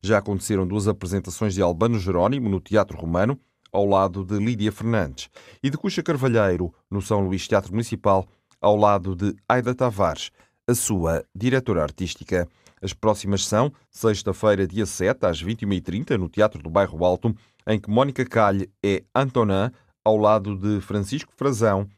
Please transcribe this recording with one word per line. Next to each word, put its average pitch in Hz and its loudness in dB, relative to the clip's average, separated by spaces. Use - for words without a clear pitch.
Já 104 2
aconteceram 98 -2
duas 101 0
apresentações 95 -4
de 98 0
Albano 92 2
Jerónimo 98 0
no 95 0
Teatro - 0
Romano, 87 0
ao 101 2
lado 95 2
de 101 -4
Lídia 107 -2
Fernandes, 104 -4
e 139 0
de 151 -6
Cuxa 180 -4
Carvalheiro, 110 0
no 101 -2
São 104 -2
Luís 95 -4
Teatro 98 2
Municipal, 101 0
ao 104 4
lado 101 2
de 95 -2
Aida 123 0
Tavares, 101 -2
a 120 4
sua 85 -2
diretora 123 0
artística. 85 -4
As 95 -8
próximas 101 -2
são 127 0
sexta-feira, 101 0
dia 101 -4
sete, 95 -2
às 85 0
vinte 101 -6
e - -6
uma 101 0
e 90 -2
trinta, 107 -4
no 90 -2
Teatro 104 0
do 80 -10
Bairro 82 0
Alto, 92 2
em 110 0
que 101 -10
Mónica 127 2
Calhe 101 2
é 98 0
Antonin, 117 2
ao 110 4
lado 104 4
de 101 -2
Francisco 101 -4
Frazão 104 0